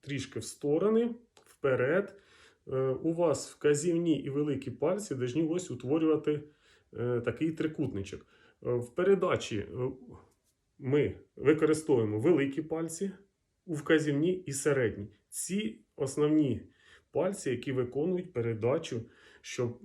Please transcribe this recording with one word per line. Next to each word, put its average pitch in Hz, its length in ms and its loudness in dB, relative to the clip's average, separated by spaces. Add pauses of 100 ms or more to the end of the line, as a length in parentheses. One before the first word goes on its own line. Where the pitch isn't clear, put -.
трішки 139 380 -8
в 131 60 -8
сторони, 214 680 2 (320)
вперед. 139 720 0 (500)
Е, 135 100 -4
у 131 340 0
вас 165 380 0
вказівні 160 680 2
і 139 100 -6
великі 143 400 -2
пальці 180 440 -2
должні 127 280 -2
ось 170 280 -2
утворювати, 147 720 0 (580)
е, 120 220 0
такий 135 320 -2
трикутничок. 151 760 -4 (400)
Е, 123 60 0
в 120 220 -2
передачі, 180 640 2
е, - 80 -6 (1120)
ми 131 360 0 (220)
використовуємо 147 840 2
великі 139 440 2
пальці 165 480 -6 (560)
у 175 80 -6
вказівні 147 580 2
і - 200 -6
середні. 120 540 0 (220)
Ці - 500 -4 (180)
основні 147 640 2 (500)
пальці, 180 400 -2
які 123 220 -4
виконують 147 600 -2
передачу, 117 680 -2 (400)
щоб, - 440 -6